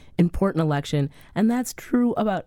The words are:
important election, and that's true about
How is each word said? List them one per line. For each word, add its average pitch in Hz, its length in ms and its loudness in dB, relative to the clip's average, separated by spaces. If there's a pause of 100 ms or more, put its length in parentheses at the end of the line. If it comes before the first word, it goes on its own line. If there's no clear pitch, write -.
(180)
important 175 440 2
election, 147 480 -2 (240)
and 220 160 2
that's 240 240 -2
true 240 400 0
about 208 320 -2